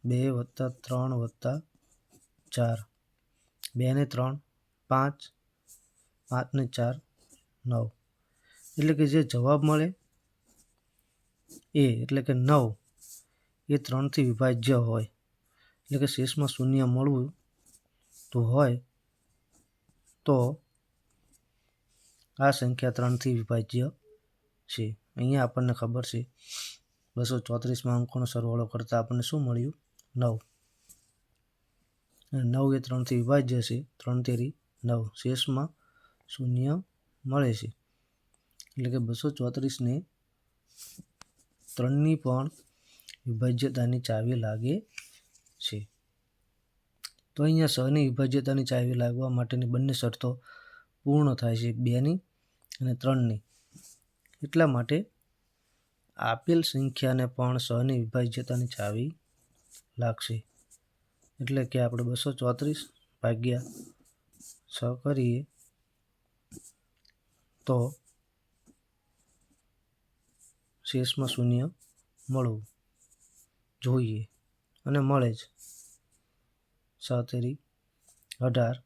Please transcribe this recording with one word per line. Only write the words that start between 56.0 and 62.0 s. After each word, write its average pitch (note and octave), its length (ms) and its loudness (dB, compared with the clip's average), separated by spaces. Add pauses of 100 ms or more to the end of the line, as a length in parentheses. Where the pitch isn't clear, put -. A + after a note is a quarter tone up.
આપેલ A#2+ 440 0
સંખ્યાને C3 640 0
પણ B2+ 280 -2 (100)
છની B2 360 0
વિભાજ્યતાની B2 760 -4
ચાવી G#2+ 340 -4 (880)
લાગશે. A#2 380 -4 (1000)
એટલે C3+ 300 0
કે C3 120 -2
આપણે A#2+ 240 0